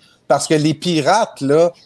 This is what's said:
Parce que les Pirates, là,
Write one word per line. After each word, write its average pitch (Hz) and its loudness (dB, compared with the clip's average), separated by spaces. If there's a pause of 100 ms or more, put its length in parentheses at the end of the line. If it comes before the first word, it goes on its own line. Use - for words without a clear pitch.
(280)
Parce 143 0
que - -2
les 151 2
Pirates, 170 -2
là, 151 2 (140)